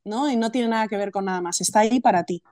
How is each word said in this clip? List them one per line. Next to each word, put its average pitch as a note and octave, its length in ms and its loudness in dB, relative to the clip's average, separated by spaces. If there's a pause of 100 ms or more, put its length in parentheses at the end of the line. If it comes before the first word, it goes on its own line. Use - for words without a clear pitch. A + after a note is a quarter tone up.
¿no? B3 260 -2
Y B3 60 0
no A3+ 140 0
tiene A#3 180 0
nada A3 200 0
que G#3 80 -4
ver G3+ 140 -4
con G3 160 -4
nada F#3 140 -4
más, F3 200 -6
está G#3+ 200 2
ahí A3+ 200 4
para F#3 240 4
ti. F3 280 -6